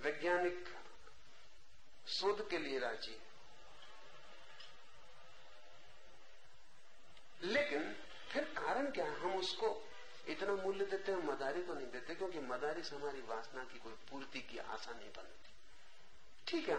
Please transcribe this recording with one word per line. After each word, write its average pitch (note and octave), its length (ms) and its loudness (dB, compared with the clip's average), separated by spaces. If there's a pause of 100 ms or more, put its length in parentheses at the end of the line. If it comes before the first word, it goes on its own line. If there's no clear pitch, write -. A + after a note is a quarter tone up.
वैज्ञानिक F3 680 6 (1400)
शोध G3+ 400 4
के F3 80 2
लिए C#3 220 2
राजी। A2+ 380 0 (4000)
लेकिन G#3+ 520 4 (360)
फिर D4 120 4 (120)
कारण C4 360 4
क्या E3+ 140 4
है, D3 140 0
हम F3+ 160 4
उसको F#3 320 4 (600)
इतना F#3 280 4
मूल्य G3 300 4
देते G3 260 2
हैं, F3+ 120 4
मदारी C#3+ 400 2
को F3 100 -2
नहीं C#3 160 -2
देते, - 260 -2
क्योंकि F3+ 260 0
मदारी C#3 420 0
से D3 120 -4
हमारी C#3 280 0
वासना A2+ 400 -2
की - 160 -8
कोई D3 140 -6 (160)
पूर्ति C3+ 320 -4
की A#2 160 -6
आशा A2 340 -4
नहीं G#2+ 200 -8
बनती। - 380 -8 (1000)
ठीक - 220 2
है, D3 100 6